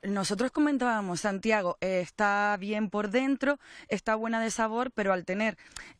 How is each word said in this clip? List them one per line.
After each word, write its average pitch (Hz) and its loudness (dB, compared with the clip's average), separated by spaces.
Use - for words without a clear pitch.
nosotros 202 0
comentábamos, 240 0
Santiago, 196 0
eh, 185 0
está 208 2
bien 208 -2
por 208 -2
dentro, 269 2
está 220 0
buena 226 0
de 226 0
sabor, 233 -2
pero 196 2
al 180 0
tener 208 -2